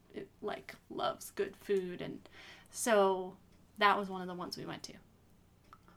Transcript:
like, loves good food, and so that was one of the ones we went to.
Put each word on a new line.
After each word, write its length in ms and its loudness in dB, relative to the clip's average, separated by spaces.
like, 340 -8
loves 420 -2
good 260 -4
food, 440 0
and 180 -8
so 640 4
that 200 6
was 120 -2
one 120 -6
of 60 -6
the 60 -6
ones 240 -8
we 80 -10
went 180 -10
to. 100 -14